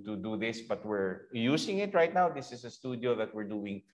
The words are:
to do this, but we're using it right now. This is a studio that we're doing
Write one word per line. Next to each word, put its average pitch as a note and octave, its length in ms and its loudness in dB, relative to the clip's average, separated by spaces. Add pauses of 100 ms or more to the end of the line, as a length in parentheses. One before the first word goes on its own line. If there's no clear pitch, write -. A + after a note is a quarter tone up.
to G#2 120 -4
do A2 200 -4
this, A2 240 -2
but - 240 -4
we're G2 480 -2
using D3 460 2
it G3+ 160 -2
right E3+ 180 6
now. F3+ 160 6
This C#3 240 -6
is A#2+ 120 -12
a A#2+ 60 -10
studio B2 460 0
that G#2+ 180 -2
we're G#2+ 140 -4
doing G2+ 340 -4 (120)